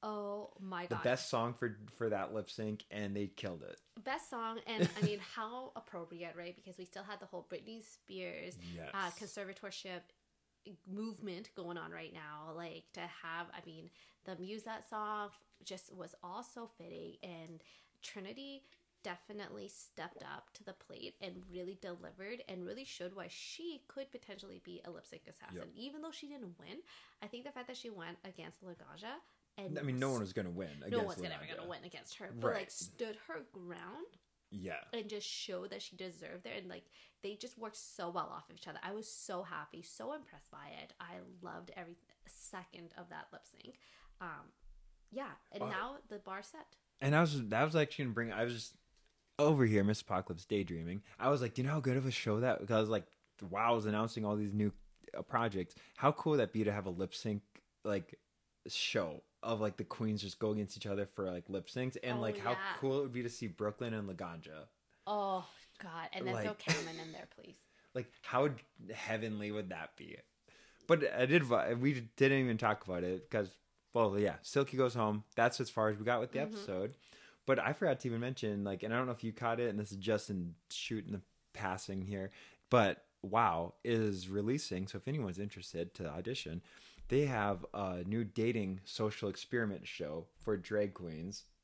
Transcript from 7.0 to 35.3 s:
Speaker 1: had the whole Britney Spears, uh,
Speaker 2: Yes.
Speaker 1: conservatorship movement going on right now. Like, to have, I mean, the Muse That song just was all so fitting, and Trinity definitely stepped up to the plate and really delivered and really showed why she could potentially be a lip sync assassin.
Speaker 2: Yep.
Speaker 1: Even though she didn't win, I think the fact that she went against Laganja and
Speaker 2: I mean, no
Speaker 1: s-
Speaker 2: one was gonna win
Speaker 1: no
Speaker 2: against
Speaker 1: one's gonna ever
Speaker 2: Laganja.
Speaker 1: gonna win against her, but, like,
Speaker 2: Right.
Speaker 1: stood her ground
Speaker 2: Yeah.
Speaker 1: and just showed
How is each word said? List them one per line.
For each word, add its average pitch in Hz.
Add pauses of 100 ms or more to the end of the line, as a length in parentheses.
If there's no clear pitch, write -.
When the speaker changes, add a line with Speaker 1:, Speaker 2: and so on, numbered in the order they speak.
Speaker 1:
had 202
the 190
whole 180
Britney 220
Spears, 175 (380)
uh, 190
Speaker 2:
Yes. -
Speaker 1:
conservatorship 190 (920)
movement 208
going 175
on 165
right 165
now. 151
Like, 170 (100)
to 180
have, 170
I 170
mean, 160 (340)
the 185
Muse 202
That 226
song 208 (340)
just 185
was 175
all 185
so 233
fitting, 165
and 165 (400)
Trinity 269 (400)
definitely 202
stepped -
up -
to 214
the 190
plate -
and 185 (180)
really 180
delivered 180
and 180
really 220
showed 180
why 190
she 320
could 269
potentially 196
be 175
a -
lip 170
sync -
assassin. -
Speaker 2:
Yep. -
Speaker 1:
Even 277
though 320
she -
didn't 247
win, - (440)
I 208
think 240
the 285
fact 247
that 254
she 233
went 170
against 170
Laganja 180 (440)
and 190
Speaker 2:
I 139
mean, 131
no 135
Speaker 1:
s- 135
Speaker 2:
one 123
was 95
gonna 95
win 85
Speaker 1:
no 71
Speaker 2:
against 214
Speaker 1:
one's 180
gonna 170
ever 151
Speaker 2:
Laganja. 160
Speaker 1:
gonna 175
win 175
against 165
her, -
but, 120
like, 233
Speaker 2:
Right. -
Speaker 1:
stood - (120)
her 320 (120)
ground 180 (440)
Speaker 2:
Yeah. - (140)
Speaker 1:
and 214
just 208
showed 190